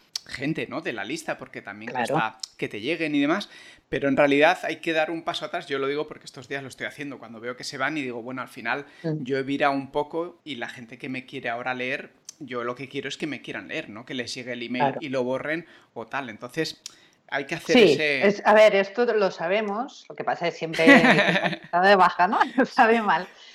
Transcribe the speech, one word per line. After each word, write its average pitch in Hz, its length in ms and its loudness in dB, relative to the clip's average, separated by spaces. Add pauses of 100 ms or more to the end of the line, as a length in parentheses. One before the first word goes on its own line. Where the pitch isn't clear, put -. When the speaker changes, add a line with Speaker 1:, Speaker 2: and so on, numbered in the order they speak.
(260)
Speaker 1:
gente, 139 420 -4
¿no? 135 120 -8
de 165 120 -8
la 104 120 -6
lista, 143 340 -6
porque 123 240 -14
también 104 300 -14
Speaker 2:
Claro. 127 220 -2
Speaker 1:
cuesta 113 240 -2 (180)
que 139 120 -6
te 110 120 -10
lleguen 151 340 -4
y 143 60 4
demás, 165 280 0 (400)
pero 139 200 -2
en 135 80 2
realidad 147 480 6
hay 165 120 -4
que 165 160 -4
dar 156 180 0
un 165 120 -8
paso 160 220 -6
atrás. 175 220 -8
Yo 139 120 -4
lo 135 80 -2
digo 147 200 -4
porque - 200 -18
estos - 220 -18
días 139 140 -8
lo 135 60 -12
estoy 123 180 -10
haciendo, 139 320 -12
cuando 113 220 -16
veo 123 160 -8
que 135 80 -14
se 139 140 -10
van 139 200 -2
y 143 40 -4
digo, 120 200 -6
"Bueno, 127 200 -10
al 117 60 -12
final 131 380 -4 (160)
Speaker 2:
Mm. 156 220 -4
Speaker 1:
yo 135 140 -2
he 135 40 -2
virado 139 300 0
un 135 180 -4
poco 165 540 -6
y 143 120 -10
la 117 120 -8
gente 123 300 -16
que 143 100 -12
me 127 180 -8
quiere 127 220 -10
ahora 123 260 -4
leer, 127 360 -6 (280)
yo 127 260 -8
lo 123 100 -4
que 135 140 -12
quiero 139 200 -8
es 143 80 -8
que 170 100 -6
me 131 160 -8
quieran 107 260 -12
leer, 156 220 -8
¿no? 104 160 -14
Que 156 80 -12
les 117 200 -6
llegue 123 180 -10
el 120 100 -8
email 123 220 -2
Speaker 2:
Claro. 135 180 0
Speaker 1:
y 156 80 -10
lo 127 140 0
borren 147 420 -4 (280)
o 113 120 -10
tal". 131 240 -8
Entonces, 123 500 -8 (480)
hay 139 180 -4
que - 80 -6
hacer 165 240 2
Speaker 2:
Sí, 190 140 10
Speaker 1:
ese 143 340 2
Speaker 2:
es, 202 200 0
a 214 80 6
ver, 214 200 8
esto 196 300 0 (100)
lo 202 160 2
sabemos, 202 800 -4
lo - 80 -16
que - 80 -8
pasa 170 240 -2
es 160 80 -6
siempre 160 280 -2
Speaker 1:
<laughs> 202 800 6
Speaker 2:
está 175 180 0
de 202 140 8
baja, 180 320 4
¿no? 262 120 0
<laughs> 269 260 2
Sabe 226 360 4
mal. 180 260 0 (260)